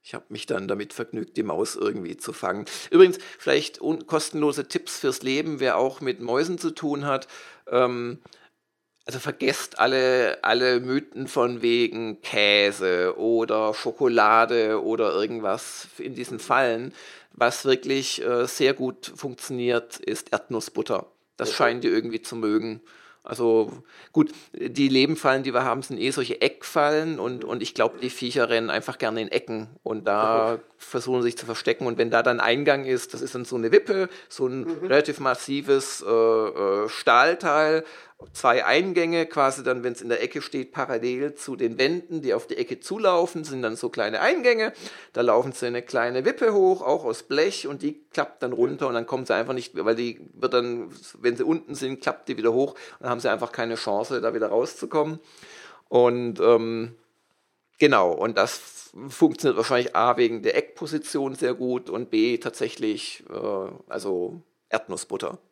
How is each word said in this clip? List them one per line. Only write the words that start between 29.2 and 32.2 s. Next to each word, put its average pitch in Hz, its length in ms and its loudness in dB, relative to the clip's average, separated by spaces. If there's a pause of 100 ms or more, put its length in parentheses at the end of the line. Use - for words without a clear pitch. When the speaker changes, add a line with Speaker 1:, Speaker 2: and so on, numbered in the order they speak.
Speaker 1:
in 104 80 -6
Ecken 110 400 -4 (120)
und 107 260 -6
da 110 460 2
Speaker 2:
Okay. 110 80 -6 (160)
Speaker 1:
versuchen 127 460 -2
sich 117 140 0
zu - 80 -12
verstecken. 117 420 -2
Und 117 100 -2
wenn 117 140 2
da 117 100 4